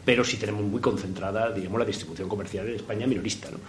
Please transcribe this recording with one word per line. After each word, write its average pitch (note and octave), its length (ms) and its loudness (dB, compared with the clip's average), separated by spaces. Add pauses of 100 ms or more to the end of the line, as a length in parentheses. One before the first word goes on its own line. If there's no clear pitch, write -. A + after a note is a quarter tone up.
pero B2 200 6
sí A#2+ 120 0
tenemos G#2 260 -2
muy G#2 180 0
concentrada, G2+ 680 0
digamos, F#2+ 280 -2
la A#2 80 4
distribución F#2 420 -4
comercial F#2 400 -2
en A#2+ 60 -2
España G#2+ 320 -2
minorista, A2 440 0
¿no? - 80 -8 (100)